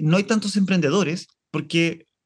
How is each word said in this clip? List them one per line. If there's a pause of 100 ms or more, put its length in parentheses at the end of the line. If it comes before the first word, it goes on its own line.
no
hay
tantos
emprendedores, (240)
porque (200)